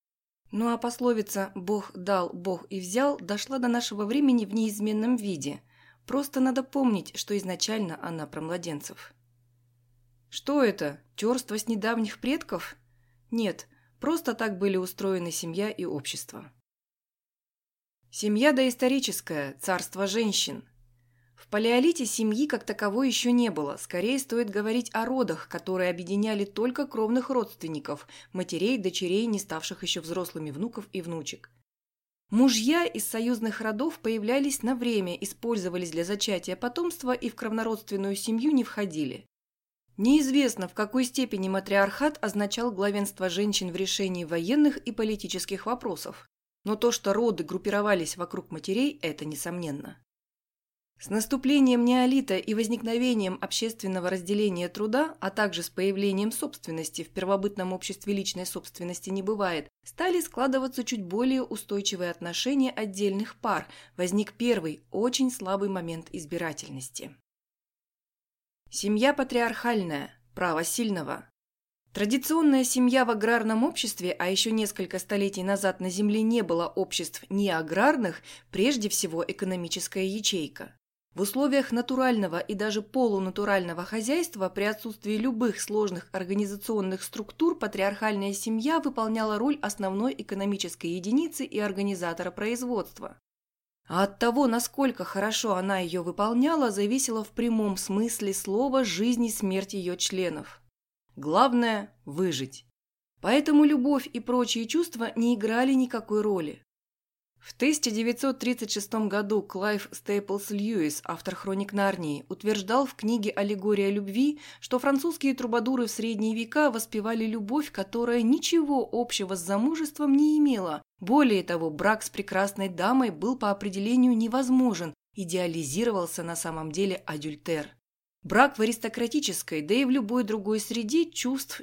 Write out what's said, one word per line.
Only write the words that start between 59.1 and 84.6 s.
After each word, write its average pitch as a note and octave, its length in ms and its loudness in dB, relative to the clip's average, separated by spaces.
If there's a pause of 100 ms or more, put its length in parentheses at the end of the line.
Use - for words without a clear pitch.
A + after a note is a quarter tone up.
бывает, F#3 460 -2 (160)
стали F4 380 0
складываться C4 640 -2
чуть A3 180 -4
более B3 400 2
устойчивые G3+ 640 -4
отношения B3 640 0
отдельных G3+ 640 -2
пар, F3+ 320 -2 (300)
возник F#3 400 0
первый, G3+ 520 0
очень B3 420 0
слабый G3 360 -2
момент E3+ 460 -4
избирательности. D3+ 1000 -8 (1600)
Семья G#3+ 440 2
патриархальная, A#3 1000 0 (220)
право E3+ 300 0
сильного. E3+ 640 -2 (640)
Традиционная C4+ 720 4
семья B3 400 4
в A#3 60 2
аграрном A3 560 2
обществе, G#3 520 -2
а F3+ 120 0
ещё F#3+ 220 2
несколько G3+ 480 -2
столетий G3 440 -2
назад G3 380 0
на F#3 80 -2
Земле G#3 320 2
не A3+ 200 2
было E3+ 280 0
обществ - 600 -4
не G3+ 200 0
аграрных, F3+ 720 2 (280)
прежде A3+ 380 2
всего E3 400 -2
экономическая F#3 800 -4
ячейка. F#3+ 640 -4 (400)
В E3+ 80 -4
условиях C4+ 500 2
натурального A#3+ 680 2
и - 160 -4
даже G#3 260 -2
полунатурального G3 1040 0
хозяйства A3 640 -2
при G3 160 -2